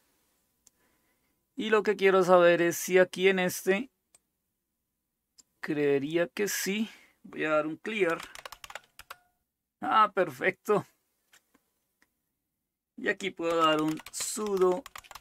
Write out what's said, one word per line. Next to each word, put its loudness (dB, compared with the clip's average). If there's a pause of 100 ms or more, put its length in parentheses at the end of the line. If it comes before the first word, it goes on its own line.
(1500)
Y -6
lo 2
que 0
quiero 4
saber 6
es 0
si -2
aquí 2
en 2
este, -2 (1700)
creería -2
que -6
sí. -4 (360)
Voy -10
a -4
dar 0
un -8
clear. -4 (1600)
Ah, 2
perfecto. -2 (2000)
Y -6
aquí -8
puedo -2
dar 2
un -4 (100)
sudo -2 (380)